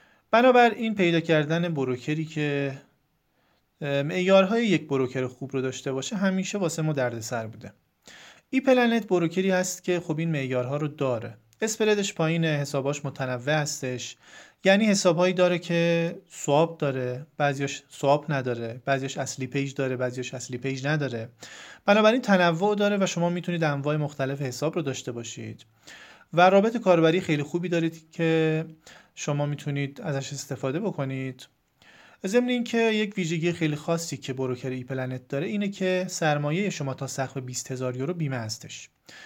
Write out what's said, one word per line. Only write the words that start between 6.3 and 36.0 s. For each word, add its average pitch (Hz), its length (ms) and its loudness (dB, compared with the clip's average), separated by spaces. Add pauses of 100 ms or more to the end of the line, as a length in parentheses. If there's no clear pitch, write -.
واسه 165 240 -2
ما 156 100 0
دردسر 117 540 -4
بوده. 113 260 -16 (760)
ای 262 100 0
پلنت 247 460 2
بروکری 180 440 0
هست 185 340 -2
که 180 160 0
خب 170 180 -4
این 165 120 -2
معیارها 131 460 -2
رو 151 120 -2
داره. 117 500 -4 (220)
اسپردش 214 540 0
پایینه، 165 460 0
حساباش 143 440 -2
متنوع 127 480 -4
هستش. 139 640 -4 (480)
یعنی 202 200 6
حسابهایی 185 500 4
داره 180 240 4
که 170 560 0 (160)
سواب 160 480 2
داره، 131 480 -4 (100)
بعضیاش 139 520 -2
سواب 147 440 2
نداره، 120 520 -4
بعضیاش 135 340 -2
اصلی 131 280 -6
پیج 135 280 -4
داره، 131 220 -2
بعضیاش 123 380 -4
اصلی 123 240 -10
پیج 135 280 -6
نداره. 135 420 -2 (580)
بنابراین 214 340 6
تنوع 185 560 4
داره 202 240 2
و 190 60 2
شما 175 240 0
می‌تونید 175 340 -2
انواع 147 320 0
مختلف 147 460 -4
حساب 147 320 -4
رو 175 80 -2
داشته 131 300 -6
باشید. 113 540 -12 (680)
و 175 180 8
رابط 208 260 6
کاربری 170 440 6
خیلی 147 220 0
خوبی 175 260 -4
دارید 165 440 -2
که 160 520 2 (500)
شما 147 320 -4
می‌تونید 143 540 -6
ازش 135 320 -6
استفاده 135 480 -6
بکنید. 135 680 -6 (800)
ضمن 247 220 2
اینکه 240 300 -2
یک 214 380 0
ویژگی 170 360 0
خیلی 160 240 0
خاصی 165 400 -4
که - 160 -8
بروکر 127 380 -4
ای 127 140 -6
پلنت 127 440 -8
داره 143 180 -4
اینه 208 220 -2
که 185 400 -2